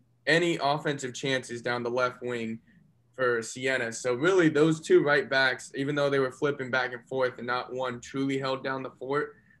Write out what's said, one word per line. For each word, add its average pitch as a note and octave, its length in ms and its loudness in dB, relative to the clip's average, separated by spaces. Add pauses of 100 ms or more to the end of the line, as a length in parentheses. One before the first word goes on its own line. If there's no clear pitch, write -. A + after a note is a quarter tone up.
(260)
any E3+ 360 4
offensive C#3 520 -2
chances B2 480 -4
down A#2+ 200 -2
the A#2+ 80 -2
left B2 320 0
wing A#2 380 -6 (560)
for A#2+ 260 0
Siena. B2+ 500 -4
So B2 220 -2
really, E3+ 340 4
those D#3 320 4
two F3+ 220 6
right C#3+ 260 2
backs, C3 460 0
even C#3 220 -2
though C#3+ 120 2
they C#3 120 2
were C3+ 100 0
flipping C3 400 -2
back B2 220 0
and A#2+ 160 -12
forth B2+ 300 0
and A#2 80 -10
not B2 260 -4
one B2+ 280 -6
truly C3+ 380 -2
held C3+ 240 -4
down C3+ 220 -6
the B2 80 -12
fort, C#3+ 420 -4 (260)